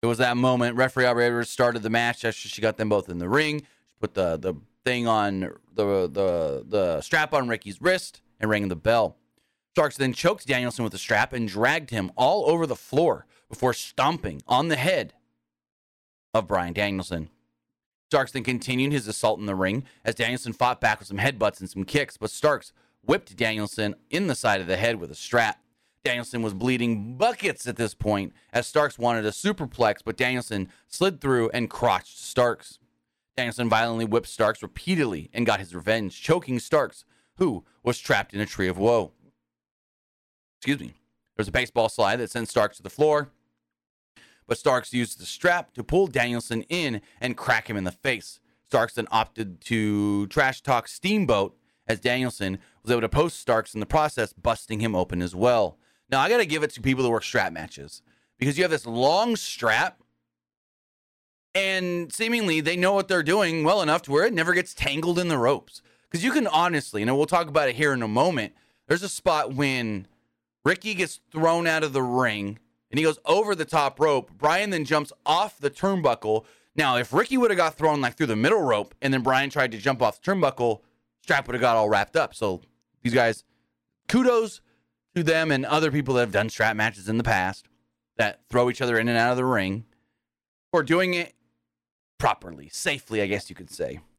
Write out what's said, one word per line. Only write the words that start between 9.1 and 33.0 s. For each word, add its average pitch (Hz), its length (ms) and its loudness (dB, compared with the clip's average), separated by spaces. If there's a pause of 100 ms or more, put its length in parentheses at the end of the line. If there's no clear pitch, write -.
Starks 151 220 0
then 131 160 0
choked - 340 0
Danielson 123 360 -2
with 110 100 -2
the 92 60 -12
strap 113 340 0
and 117 160 -4
dragged 127 420 0
him 98 260 -4
all 143 340 2
over 165 160 2
the 127 100 -4
floor 147 500 0 (220)
before 127 240 0
stomping 113 760 -4
on 139 200 2
the 151 80 0
head 143 380 -2 (1200)
of 104 140 0
Bryan 90 240 -2
Danielson. 92 580 -4 (800)
Starks 135 220 0
then 123 120 -6
continued 131 480 -2
his 120 160 -2
assault 107 300 -2
in 104 80 -8
the 101 80 -2
ring 98 300 -2 (200)
as 113 100 -2
Danielson 120 380 -4
fought 123 280 -2
back 110 180 2
with 101 100 -20
some 98 80 -8
headbutts 107 440 -2
and 95 100 -12
some 95 140 -6
kicks, - 340 -4
but 107 120 -6
Starks - 420 -2 (300)
whipped 147 340 -2
Danielson 107 580 -2 (160)
in 185 160 -2
the 139 80 0
side 101 260 2
of 87 60 -6
the 92 100 0
head 113 200 0
with 85 140 -10
a 73 40 -16
strap. - 480 -2 (420)
Danielson 120 380 -4
was 110 100 -2
bleeding 117 640 -2
buckets 202 500 -2
at 123 100 -8
this 113 180 -4
point 101 380 -2 (200)
as 123 140 0
Starks 147 320 0
wanted 117 260 0
a 107 60 2
superplex, 127 720 -2
but 110 120 -6
Danielson 123 520 -2 (200)
slid 180 320 -2
through 123 300 2
and 117 200 -4
crotched - 480 -2
Starks. - 600 -2 (580)